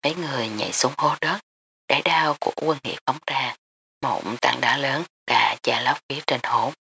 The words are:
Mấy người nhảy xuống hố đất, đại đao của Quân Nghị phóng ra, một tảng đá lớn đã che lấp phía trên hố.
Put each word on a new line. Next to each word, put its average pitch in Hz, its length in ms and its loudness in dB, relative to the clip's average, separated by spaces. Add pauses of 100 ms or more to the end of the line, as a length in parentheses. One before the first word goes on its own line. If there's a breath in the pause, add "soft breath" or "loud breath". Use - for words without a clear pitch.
Mấy 151 100 2
người 139 340 -4
nhảy 107 240 -4
xuống 131 260 2
hố 147 220 2
đất, 175 200 0 (480)
đại 143 160 2
đao 160 360 2
của - 160 0
Quân 151 280 0
Nghị - 120 -6 (100)
phóng 135 200 -2
ra, 131 300 -2 (460)
một 123 200 0 (180)
tảng 123 200 2
đá 127 160 2
lớn 139 280 -2 (220)
đã - 360 2
che 120 180 2
lấp 127 180 2 (100)
phía 139 180 -6
trên 123 160 0
hố. 120 300 0 (100)